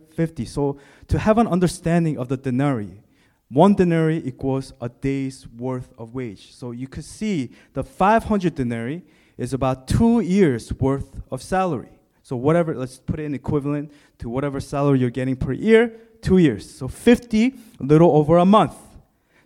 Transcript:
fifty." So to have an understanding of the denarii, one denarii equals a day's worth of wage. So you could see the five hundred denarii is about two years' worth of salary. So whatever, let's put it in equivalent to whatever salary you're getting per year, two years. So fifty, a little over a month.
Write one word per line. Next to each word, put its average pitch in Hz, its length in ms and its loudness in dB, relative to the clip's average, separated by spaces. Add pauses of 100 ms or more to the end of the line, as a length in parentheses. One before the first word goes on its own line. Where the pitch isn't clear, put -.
fifty." 160 380 -6
So 143 320 -6 (300)
to 160 100 0
have 214 180 2
an 226 100 4
understanding 170 720 0
of 120 120 -8
the 131 100 -4
denarii, 123 640 -4 (480)
one 180 240 6
denarii 165 520 0
equals 135 540 -6
a 120 80 -8
day's 135 600 -8
worth 123 480 -10
of 117 180 -16
wage. 120 380 -14
So 123 200 -14
you 123 140 -12
could 151 180 -16
see 180 480 -6 (200)
the 135 100 -6
five 208 420 0
hundred 185 300 -2
denarii 120 500 -6 (340)
is 123 160 -6
about 131 340 -4
two 233 320 2
years' 170 540 0
worth 135 560 -4
of 131 100 -10
salary. 185 580 -4 (240)
So - 140 -10
whatever, 156 380 0
let's 127 240 -10
put - 220 -8
it - 20 -8
in 147 120 -6
equivalent 147 560 -4 (280)
to 127 100 -12
whatever 139 320 -6
salary 143 380 0
you're 123 100 0
getting 127 280 -4
per 131 160 -4
year, 226 400 4 (280)
two - 180 2
years. 120 300 2
So - 200 -12
fifty, 233 680 2 (260)
a 135 40 -8
little 156 260 6
over 151 260 4
a 175 80 4
month. 190 320 4 (680)